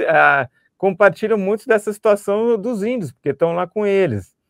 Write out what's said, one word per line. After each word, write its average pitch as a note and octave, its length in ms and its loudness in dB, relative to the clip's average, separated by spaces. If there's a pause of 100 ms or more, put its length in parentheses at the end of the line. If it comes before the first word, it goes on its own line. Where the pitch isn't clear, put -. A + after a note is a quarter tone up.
ah, D3 420 4 (280)
compartilham G3 600 0
muito G3+ 300 -4
dessa G#3+ 240 0
situação G#3 640 0
dos G3+ 260 -6
índios, G#3+ 280 -4
porque - 220 -6
tão E3+ 200 0
lá F3+ 140 -4
com G#3 180 -4
eles. F3+ 480 -2 (160)